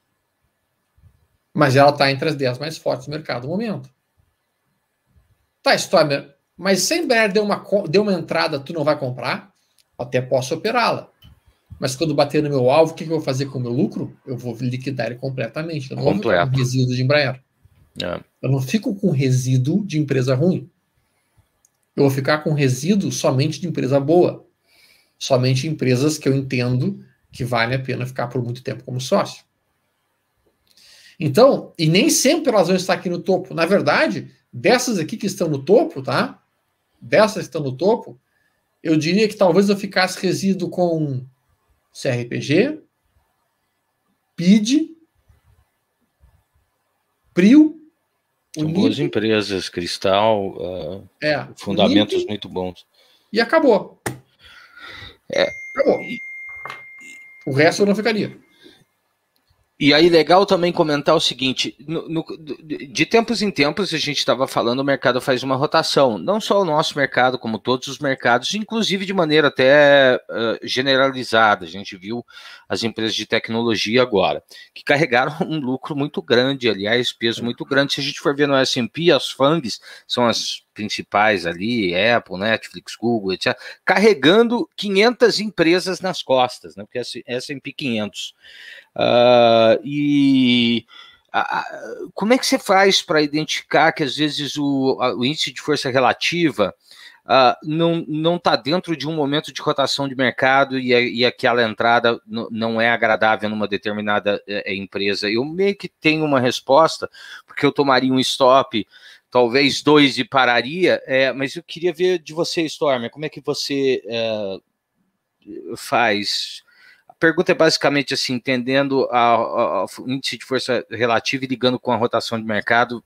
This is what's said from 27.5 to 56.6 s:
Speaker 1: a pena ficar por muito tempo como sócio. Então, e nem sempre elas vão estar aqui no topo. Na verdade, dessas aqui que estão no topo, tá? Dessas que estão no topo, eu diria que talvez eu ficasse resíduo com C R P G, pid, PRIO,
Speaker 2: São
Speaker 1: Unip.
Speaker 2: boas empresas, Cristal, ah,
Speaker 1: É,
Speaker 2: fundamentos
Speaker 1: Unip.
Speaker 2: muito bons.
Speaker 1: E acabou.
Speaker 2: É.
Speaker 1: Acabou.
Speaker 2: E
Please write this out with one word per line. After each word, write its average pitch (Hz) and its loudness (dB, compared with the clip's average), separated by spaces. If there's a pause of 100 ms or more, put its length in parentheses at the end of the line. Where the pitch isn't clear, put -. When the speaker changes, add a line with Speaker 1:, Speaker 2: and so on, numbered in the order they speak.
Speaker 1:
a 131 -2
pena 127 -6
ficar 127 -6
por 127 -4
muito 120 -10
tempo - -10
como 127 -10
sócio. - -4 (1800)
Então, 165 4
e 165 0
nem 190 4
sempre 302 2
elas 185 4
vão 185 2
estar 180 -2
aqui 175 -4
no 175 -4
topo. 180 -2
Na 160 -2
verdade, 170 0 (200)
dessas 214 0
aqui 160 -6
que 208 -4
estão 180 -4
no 135 -4
topo, 208 2
tá? 151 -4 (600)
Dessas 180 2
que 156 -8
estão 160 -6
no 131 -4
topo, 202 -2 (640)
eu 160 2
diria 175 2
que 208 -12
talvez 190 4
eu 202 2
ficasse 185 -4
resíduo 180 -2
com 156 -2 (640)
C - -6
R 120 -2
P 123 -8
G, 196 0 (1600)
pid, 226 2 (2500)
PRIO, 285 6 (720)
Speaker 2:
São 156 -4
Speaker 1:
Unip. 160 -2
Speaker 2:
boas 220 0
empresas, 104 -2
Cristal, 98 0
ah, 90 -10 (200)
Speaker 1:
É, 143 -4
Speaker 2:
fundamentos 196 2
Speaker 1:
Unip. - -2
Speaker 2:
muito 104 -10
bons. 90 -10 (480)
Speaker 1:
E 208 0
acabou. 233 2 (1300)
Speaker 2:
É. - 0 (240)
Speaker 1:
Acabou. - 0
Speaker 2:
E - -8 (1300)